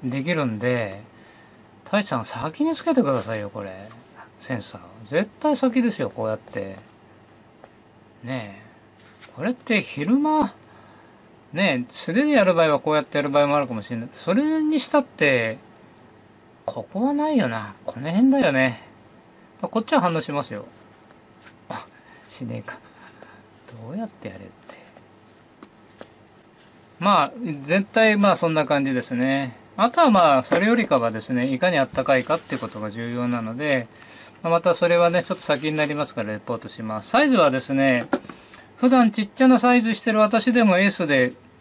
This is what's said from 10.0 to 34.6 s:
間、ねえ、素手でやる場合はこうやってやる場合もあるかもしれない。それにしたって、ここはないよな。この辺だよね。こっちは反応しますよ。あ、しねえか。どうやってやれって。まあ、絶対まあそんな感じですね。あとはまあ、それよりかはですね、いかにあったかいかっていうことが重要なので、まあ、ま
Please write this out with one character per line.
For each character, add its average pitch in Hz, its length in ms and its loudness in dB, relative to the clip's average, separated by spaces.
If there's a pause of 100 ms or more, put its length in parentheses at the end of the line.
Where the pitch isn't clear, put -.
間、 302 360 0 (1000)
ね 143 340 0
え、 - 60 -20
素 - 220 -6
手 262 100 2
で 302 60 0
や 247 140 4
る 180 100 4
場 165 100 4
合 156 60 4
は 143 100 2
こ 156 120 -2
う - 20 2
や 151 80 2
っ - 20 -2
て - 140 -6
や 143 40 0
る 143 60 -2
場 143 140 4
合 143 40 4
も 143 100 2
あ 147 40 2
る 135 80 -2
か 123 60 -6
も 107 80 -6
し - 80 -12
れ 120 80 -6
な 117 80 -10
い。 - 60 -14
そ - 200 -4
れ 311 300 0
に 302 180 0
し - 80 -4
た 294 120 2
っ - 40 0
て、 120 540 0 (1080)
こ - 260 -10
こ 196 120 -6
は 277 100 0
な 294 160 -2
い 302 80 2
よ 175 120 2
な。 107 260 -8 (100)
こ - 160 -12
の 147 100 -6
辺 233 200 4
だ 277 80 4
よ 190 120 4
ね。 131 320 0 (800)
こ 220 200 -4
っ 220 40 -4
ち - 80 -6
は 285 80 4
反 175 140 0
応 160 60 -2
し 151 120 -6
ま 143 100 -4
す - 100 -10
よ。 104 140 -10 (1000)
あ、 - 180 -12 (420)
し - 160 -14
ね 117 140 -8
え 107 40 -12
か。 - 160 -16 (1080)
ど 120 40 -14
う 165 60 -10
や 226 100 -8
っ - 20 -10
て - 200 -16
や 95 60 -16
れ 95 60 -18
っ - 20 -18
て。 95 100 -20 (2500)
ま 180 260 4
あ、 - 80 -6 (280)
絶 175 320 0
対 220 240 4
ま 202 160 4
あ 165 40 2
そ 170 120 0
ん 160 60 0
な 151 120 2
感 143 180 0
じ 135 100 -2
で 123 80 -2
す 127 120 -8
ね。 131 420 -2 (200)
あ 226 140 2
と 339 100 0
は 302 100 6
ま 165 280 6
あ、 127 40 0
そ 165 180 0
れ 202 60 2
よ 233 80 4
り 226 120 0
か 139 120 2
は 117 120 0
で 110 100 -6
す 127 120 -8
ね、 127 200 0
い 127 60 -2
か 180 120 2
に 160 80 0
あ 135 60 4
っ - 40 -10
た 131 160 -4
か 135 120 4
い 123 80 2
か 156 120 -2
っ 165 40 -2
て - 140 -10
い 127 40 -4
う - 20 -8
こ 113 80 -8
と 107 120 -12
が 107 100 -8
重 117 220 -8
要 123 140 -4
な 123 160 -2
の 113 140 -8
で、 135 320 -2 (540)
ま 165 60 -4
あ、 - 20 0
ま 170 100 2